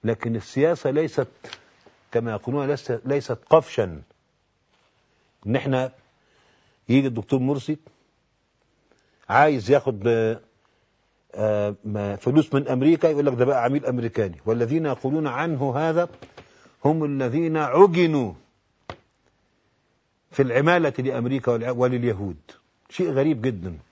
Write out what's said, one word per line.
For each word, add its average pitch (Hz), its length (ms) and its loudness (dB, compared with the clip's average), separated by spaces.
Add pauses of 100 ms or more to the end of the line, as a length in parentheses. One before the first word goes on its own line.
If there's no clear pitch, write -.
لكن 113 320 -2
السياسة 143 540 0
ليست 151 380 -2 (840)
كما 117 180 -2
يقولون، 127 360 -4
ليست، 131 380 -4
ليست 131 340 -4 (120)
قفشاً، 98 520 2 (1400)
إن 113 100 -2
إحنا 131 360 -2 (960)
يجي 135 180 4
الدكتور 123 340 -2
مرسي 143 360 -4 (1500)
عايز 127 420 2
ياخد، 123 360 2 (1300)
آه، 104 400 -2 (100)
ما 101 320 -6
فلوس 143 380 0
من 139 140 0
أمريكا، 147 400 2
يقول 147 180 0
لك 131 80 0
ده 123 100 2
بقى 123 200 0
عميل 139 220 -2
أمريكاني، 110 600 -4
والذين 120 400 -2
يقولون 143 400 -4
عنه 139 500 -4
هذا 165 320 0 (760)
هم 156 200 2
الذين 143 520 -2
عجنوا 156 760 4 (2000)
في - 120 -2
العمالة 143 560 2
لأمريكا 127 600 -2
والع-، 120 180 -4
ولليهود. 120 600 -2 (540)
شيء 175 200 -4
غريب 139 320 0
جدًا. 92 360 -6 (140)